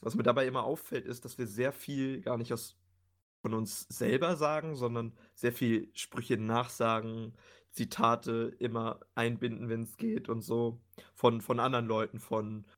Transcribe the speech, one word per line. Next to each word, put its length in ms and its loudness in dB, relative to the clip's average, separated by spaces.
Was 160 -2
mir 80 2
dabei 240 6
immer 160 0
auffällt, 420 -4
ist, 180 -8
dass 140 -12
wir 80 -2
sehr 240 0
viel 500 -4
gar 160 -2
nicht 160 -2
aus, 240 -6
von 120 -2
uns 360 -2
selber 440 2
sagen, 400 0
sondern 380 -2
sehr 160 2
viel 420 2
Sprüche 420 -2
nachsagen, 960 0
Zitate 840 2
immer 400 -2
einbinden, 520 0
wenn's 280 -4
geht 320 -4
und 140 -2
so. 380 0
Von, 260 4
von 180 0
anderen 280 2
Leuten, 340 0
von, 440 -4